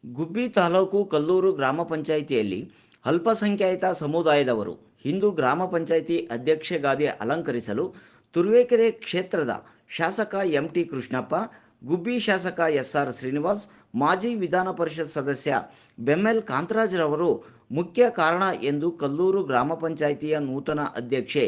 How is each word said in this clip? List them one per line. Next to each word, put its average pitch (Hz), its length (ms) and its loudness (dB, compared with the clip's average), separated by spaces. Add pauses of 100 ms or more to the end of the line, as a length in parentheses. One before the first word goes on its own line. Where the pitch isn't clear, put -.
(100)
ಗುಬ್ಬಿ 170 380 -4
ತಾಲೂಕು 190 560 4
ಕಲ್ಲೂರು 180 480 2
ಗ್ರಾಮ 143 300 0
ಪಂಚಾಯಿತಿಯಲ್ಲಿ 147 760 -2 (460)
ಅಲ್ಪಸಂಖ್ಯಾತ 196 800 2
ಸಮುದಾಯದವರು 147 880 2 (320)
ಹಿಂದೂ 190 260 2
ಗ್ರಾಮ 156 360 0
ಪಂಚಾಯಿತಿ 165 640 0
ಅಧ್ಯಕ್ಷ 156 420 0
ಗಾದಿ 143 340 0
ಅಲಂಕರಿಸಲು 123 800 -2 (480)
ತುರುವೇಕೆರೆ 226 580 4
ಕ್ಷೇತ್ರದ 180 640 -4 (360)
ಶಾಸಕ 196 460 -4 (100)
ಎಂ 151 240 0
ಟಿ 165 160 -2
ಕೃಷ್ಣಪ್ಪ, 131 500 -6 (500)
ಗುಬ್ಬಿ 180 340 -2
ಶಾಸಕ 185 420 -2 (120)
ಎಸ್ 135 240 -2
ಆರ್ 135 180 0
ಶ್ರೀನಿವಾಸ್, 147 500 -2 (300)
ಮಾಜಿ 180 400 0
ವಿಧಾನ 185 360 0
ಪರಿಷತ್ 160 400 -4
ಸದಸ್ಯ 139 520 -2 (380)
ಬೆಮ್ಮೆಲ್ 202 420 2
ಕಾಂತರಾಜ್ರವರು 170 880 0 (420)
ಮುಖ್ಯ 175 380 2
ಕಾರಣ 175 320 2 (200)
ಎಂದು 147 280 0
ಕಲ್ಲೂರು 170 540 0
ಗ್ರಾಮ 139 300 0
ಪಂಚಾಯಿತಿಯ 151 640 -2
ನೂತನ 143 420 -4
ಅಧ್ಯಕ್ಷೆ 123 680 -2